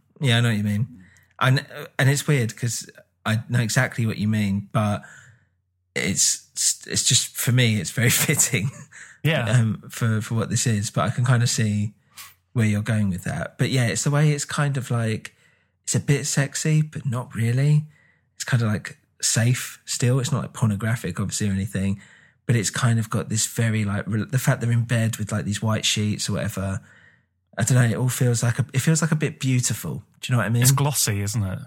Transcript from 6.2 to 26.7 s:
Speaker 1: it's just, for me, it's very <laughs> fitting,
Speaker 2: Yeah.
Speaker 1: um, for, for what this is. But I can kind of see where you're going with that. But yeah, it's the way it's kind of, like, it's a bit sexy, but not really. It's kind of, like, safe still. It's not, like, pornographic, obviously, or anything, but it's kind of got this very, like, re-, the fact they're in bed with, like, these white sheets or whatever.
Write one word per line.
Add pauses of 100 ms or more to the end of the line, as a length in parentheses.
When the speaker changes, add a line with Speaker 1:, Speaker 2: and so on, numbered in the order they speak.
Speaker 1:
it's
just,
for
me,
it's
very
<laughs>
fitting, (540)
Speaker 2:
Yeah.
Speaker 1:
um,
for,
for
what
this
is.
But
I
can
kind
of
see (600)
where
you're
going
with
that.
But
yeah,
it's
the
way
it's
kind
of,
like, (480)
it's
a
bit
sexy,
but
not
really. (500)
It's
kind
of,
like, (240)
safe
still.
It's
not,
like,
pornographic,
obviously,
or
anything, (440)
but
it's
kind
of
got
this
very,
like,
re-,
the
fact
they're
in
bed
with,
like,
these
white
sheets
or
whatever. (760)